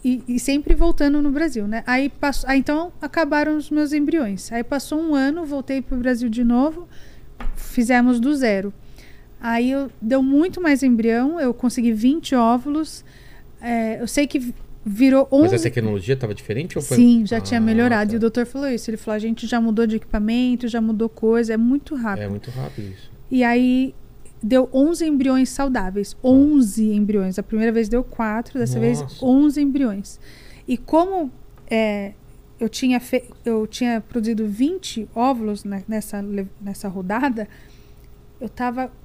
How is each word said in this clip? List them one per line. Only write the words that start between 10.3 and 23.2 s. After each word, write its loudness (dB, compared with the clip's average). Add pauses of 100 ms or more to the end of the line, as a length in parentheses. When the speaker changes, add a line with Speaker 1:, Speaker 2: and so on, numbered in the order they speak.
Speaker 1:
mais 2
embrião, 2
eu 0
consegui 0
vinte 0
óvulos. 0 (580)
É, -4
eu -4
sei 0
que -4 (320)
virou 4
Speaker 2:
Mas 6
a 4
Speaker 1:
onze. 2
Speaker 2:
tecnologia -2
tava -4
diferente -6
ou -2
foi 0
Speaker 1:
Sim, 8
já -2
Speaker 2:
Ah, -2
Speaker 1:
tinha -2
melhorado. 2
Speaker 2:
tá. -2
Speaker 1:
E -2
o -4
doutor 0
falou -6
isso, -6
ele -6
falou, -6
"A -4
gente -4
já 0
mudou 2
de -2
equipamento, -2
já -2
mudou 0
coisa, 0
é -2
muito 0
rápido." -4
Speaker 2:
É -6
muito -8
rápido -10
isso. -18 (220)